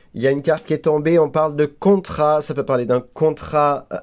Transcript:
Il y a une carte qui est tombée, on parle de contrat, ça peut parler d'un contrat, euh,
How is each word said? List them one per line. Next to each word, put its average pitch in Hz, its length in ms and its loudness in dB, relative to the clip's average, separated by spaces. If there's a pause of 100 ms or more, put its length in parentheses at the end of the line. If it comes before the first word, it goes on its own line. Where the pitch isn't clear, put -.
(120)
Il 113 100 -10
y 127 40 2
a 135 60 4
une 143 100 -4
carte 160 240 -2
qui 156 80 -2
est 151 40 0
tombée, 156 400 0
on 151 120 2
parle 156 260 -2
de 147 100 2
contrat, 151 760 0
ça - 100 -6
peut 135 140 -6
parler 123 180 0
d'un 123 160 0
contrat, 151 920 -2
euh, - 120 -6